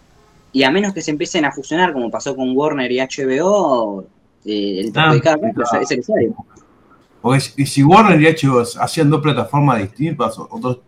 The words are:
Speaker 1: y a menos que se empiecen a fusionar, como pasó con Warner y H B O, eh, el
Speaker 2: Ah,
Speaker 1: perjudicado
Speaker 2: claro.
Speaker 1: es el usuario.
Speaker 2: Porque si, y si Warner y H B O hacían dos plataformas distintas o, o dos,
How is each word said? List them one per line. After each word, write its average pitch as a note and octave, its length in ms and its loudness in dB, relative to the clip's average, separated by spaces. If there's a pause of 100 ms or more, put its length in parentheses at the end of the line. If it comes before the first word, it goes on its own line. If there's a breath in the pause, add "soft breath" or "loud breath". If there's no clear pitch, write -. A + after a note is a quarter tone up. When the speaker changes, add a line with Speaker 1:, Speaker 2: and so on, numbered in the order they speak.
(500)
Speaker 1:
y C3 120 0
a C3 80 4
menos G3 240 0
que D#3+ 80 -8
se D#3 80 -6
empiecen D3+ 340 -4
a C3+ 80 -2
fusionar, E3 400 -2
como A#2+ 180 -4
pasó C3 240 -6
con B2+ 220 -4
Warner C#3+ 340 -2
y B2+ 100 0
H C3 260 -6
B C3 160 -2
O, C3 640 0 (420)
eh, G2+ 340 -4
el A2 140 -6
Speaker 2:
Ah, D#3 160 2
Speaker 1:
perjudicado D3+ 300 2
Speaker 2:
claro. - 420 -2
Speaker 1:
es - 80 -6
el G3 100 -2
usuario. G3 340 -2 (840)
Speaker 2:
Porque C3 200 2
si, - 220 -6
y C3+ 40 2
si - 160 2
Warner F#3 400 8
y D#3 60 6
H D#3+ 200 2
B C3+ 60 2
O A#2+ 100 4 (160)
hacían C#3+ 300 0
dos D3+ 100 2
plataformas C#3 600 0
distintas A#2+ 560 -4
o, A#2+ 120 -16
o A2 80 -12
dos, B2 300 -4